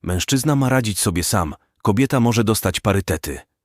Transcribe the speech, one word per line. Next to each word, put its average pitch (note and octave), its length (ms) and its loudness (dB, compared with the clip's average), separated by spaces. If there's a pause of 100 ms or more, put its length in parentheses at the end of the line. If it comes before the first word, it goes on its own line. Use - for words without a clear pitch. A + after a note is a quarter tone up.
Mężczyzna B2+ 520 0
ma C3+ 140 2
radzić A#2+ 300 0
sobie E2+ 240 -2
sam, E2+ 300 -2 (280)
kobieta B2+ 380 2
może A#2 240 4
dostać G2+ 360 0
parytety. F#2+ 600 -2 (260)